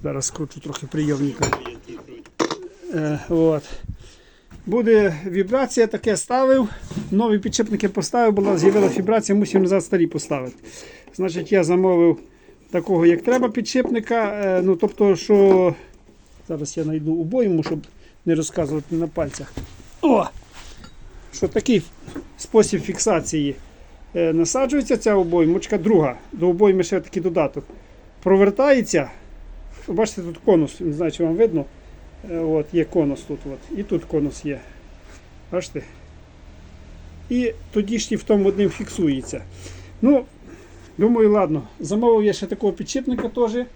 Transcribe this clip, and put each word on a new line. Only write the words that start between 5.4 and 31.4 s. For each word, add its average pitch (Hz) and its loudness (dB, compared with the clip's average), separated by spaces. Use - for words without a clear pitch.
таке 214 -2
ставив, 262 2
нові 214 2
підшипники 214 -2
поставив, 220 0
була, 196 2
з'явилась 196 4
вібрація, 202 0
мусив 196 2
назад 185 2
старі 175 0
поставити. 139 -6
Значить, 175 -4
я 190 6
замовив 170 4
такого, 175 2
як 170 4
треба, 247 2
підшипника. 226 -2
Е, 185 2
ну, 185 4
тобто, 202 2
що, 190 6
зараз 151 -8
я 160 -4
знайду 156 -2
обойму, 180 0
щоб... 160 -4
Не 165 2
розказувати 156 -4
на 165 -2
пальцях. 147 -8
О! 226 4
Що - -4
такий 208 2
спосіб 208 2
фіксації. 156 -2
Е, 165 2
насаджується 262 0
ця 214 2
обоймочка, 175 2
друга, 160 2
до 175 0
обойми 185 4
ще 185 -2
такий 175 -8
додаток. 165 -2
Провертається, 202 4
бачите, 214 -2
тут 170 -10
конус, 165 2
не 165 -4
знаю, 160 -2
чи 170 -4
вам 165 0
видно. 165 2